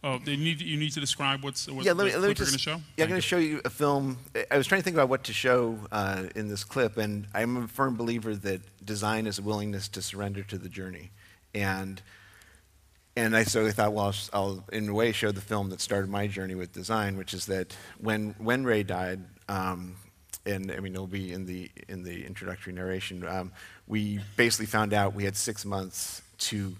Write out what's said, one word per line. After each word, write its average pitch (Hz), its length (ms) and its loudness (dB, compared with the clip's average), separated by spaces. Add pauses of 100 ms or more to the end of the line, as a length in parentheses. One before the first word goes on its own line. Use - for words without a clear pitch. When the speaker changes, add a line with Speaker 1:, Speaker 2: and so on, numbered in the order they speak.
Speaker 1:
uh, 131 200 0
they 143 120 0
need, 156 240 0
you 160 160 -2
need 151 160 0
to 151 80 -4
describe 139 420 0
what's, 139 260 -4
what, 135 160 -4
Speaker 2:
Yeah, 190 80 8
let 180 120 4
me, 190 60 4
Speaker 1:
what, 160 100 2
Speaker 2:
let - 20 2
me 202 60 6
Speaker 1:
what 202 100 2
you're 135 80 2
Speaker 2:
just, 135 40 2
Speaker 1:
gonna 135 80 2
show? 160 240 -2 (140)
Speaker 2:
yeah, 160 80 6
I'm 165 40 2
Speaker 1:
Thank - 0 -
Speaker 2:
gonna 185 80 2
Speaker 1:
you. 180 60 4
Speaker 2:
show 180 160 4
you 151 260 4
a 123 60 0
film. 139 480 2 (160)
I, 113 160 2
I 139 80 8
was 135 80 6
trying 190 140 4
to 156 40 0
think 180 120 2
about 139 120 8
what 131 160 2
to 117 80 -4
show, 120 460 4 (120)
uh, 98 340 0 (100)
in 107 140 -4
this 101 160 -4
clip, 117 340 0
and 104 340 -2
I'm 117 240 2
a 120 120 -4
firm 131 280 2
believer 113 380 0
that 98 260 -2 (240)
design 107 420 0
is 104 120 -2
a 101 40 -6
willingness 104 460 -2
to 95 140 -8
surrender 98 400 -4
to 101 160 -8
the 90 100 -8
journey. 92 440 -12 (420)
And, 95 480 0 (1120)
and 113 220 4
I, 110 80 8
so 110 220 4
I 107 40 4
thought, 107 220 4
well, 104 140 2
I'll, 98 80 0 (180)
I'll, 98 400 -2
in 107 160 -2
a 101 60 -2
way, 113 180 4
show 104 180 0
the 98 120 -4
film 101 280 -2
that 92 100 -8
started 98 300 0
my 101 160 -2
journey 95 280 -4
with 92 180 -6
design, 101 440 0
which 95 180 -8
is 92 120 -6
that 95 300 -2 (240)
when, 107 380 0
when 120 260 2
Ray 110 180 4
died, 92 380 -2 (280)
um, 92 480 -4 (500)
and, 95 260 -4
I 69 80 -6
mean, 95 140 -6
it'll 95 120 -6
be 95 240 -6
in 92 140 -6
the, 90 260 -8 (180)
in 92 140 -10
the 87 220 -10
introductory 92 480 -10
narration, 92 560 -4
um, 92 240 -4 (340)
we 104 320 0 (180)
basically 117 300 4
found 107 280 4
out 101 200 4
we 101 100 -2
had 95 120 0
six - 300 -4
months 95 560 -6 (160)
to 98 420 -2